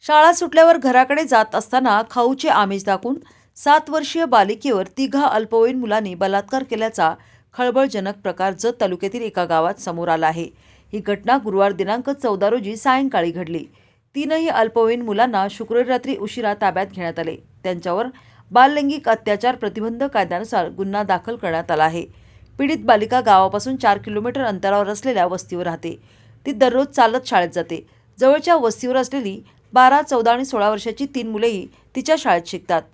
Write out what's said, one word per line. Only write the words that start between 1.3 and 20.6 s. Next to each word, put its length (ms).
असताना 460
खाऊचे 380
आमिष 340
दाखवून 320
सात 340
वर्षीय 360
बालिकेवर 580
तिघा 300
अल्पवयीन 520
मुलांनी 360
बलात्कार 480
केल्याचा 500
खळबळजनक 720
प्रकार 300
जत 280
तालुक्यातील 400
एका 240
गावात 280
समोर 340
आला 200
आहे. 200
ही 60
घटना 380
गुरुवार 340
दिनांक 380
चौदा 400
रोजी 260
सायंकाळी 560
घडली. 340
तीनही 320
अल्पवयीन 540
मुलांना 500
शुक्रवारी 380
रात्री 280
उशिरा 440
ताब्यात 260
घेण्यात 320
आले. 160
त्यांच्यावर 680
बाललैंगिक 580
अत्याचार 460
प्रतिबंध 480
कायद्यानुसार 680